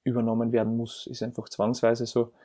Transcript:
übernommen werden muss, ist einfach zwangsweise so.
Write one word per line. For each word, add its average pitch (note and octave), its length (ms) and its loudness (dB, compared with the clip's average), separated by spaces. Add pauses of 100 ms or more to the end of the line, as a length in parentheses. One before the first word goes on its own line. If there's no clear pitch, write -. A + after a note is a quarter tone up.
übernommen A#2 480 0
werden A2+ 260 2
muss, - 300 -6
ist - 160 -8
einfach A#2 260 -8
zwangsweise A#2 560 2
so. A#2+ 260 0 (140)